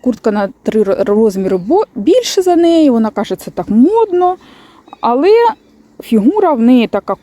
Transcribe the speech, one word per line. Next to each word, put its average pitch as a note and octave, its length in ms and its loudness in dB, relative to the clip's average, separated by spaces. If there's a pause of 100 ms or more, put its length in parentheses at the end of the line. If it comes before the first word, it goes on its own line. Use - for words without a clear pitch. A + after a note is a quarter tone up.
куртка A#3 300 -4
на G3+ 180 -2 (140)
три A3 180 -2
р-, G3 240 -2
розміри G3 520 0
бо-, C4 380 -2
більше F#4+ 480 0
за F4+ 140 0
неї, E4 340 4
вона A3+ 200 0
каже, F#3+ 260 -6
це - 140 -14
так F3+ 180 -8
модно, F4+ 680 2 (640)
але C4 280 0 (720)
фігура D#4 500 0
в A#3+ 80 -2
неї A#3+ 260 2
така G3 360 -6